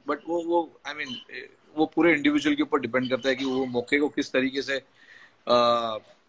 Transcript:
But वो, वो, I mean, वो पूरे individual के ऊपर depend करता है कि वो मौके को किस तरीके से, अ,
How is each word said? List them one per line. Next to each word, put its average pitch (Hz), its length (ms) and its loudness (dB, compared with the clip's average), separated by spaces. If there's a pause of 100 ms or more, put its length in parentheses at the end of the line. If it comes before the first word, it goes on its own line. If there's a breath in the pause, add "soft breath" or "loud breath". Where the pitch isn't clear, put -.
(100)
But 147 60 -2 (120)
वो, 170 140 -2
वो, 170 440 -2
I 139 40 -8
mean, 143 240 -10 (640)
वो 156 100 2
पूरे 165 260 4
individual 147 440 2
के 147 60 2
ऊपर 147 180 0
depend 123 300 -2
करता 127 180 -2
है 131 80 2
कि 135 80 -4
वो 131 220 0
मौके 123 320 0
को 147 100 0
किस 143 240 -6
तरीके 131 300 0
से, 131 200 -6 (640 soft breath)
अ, 123 60 4 (760)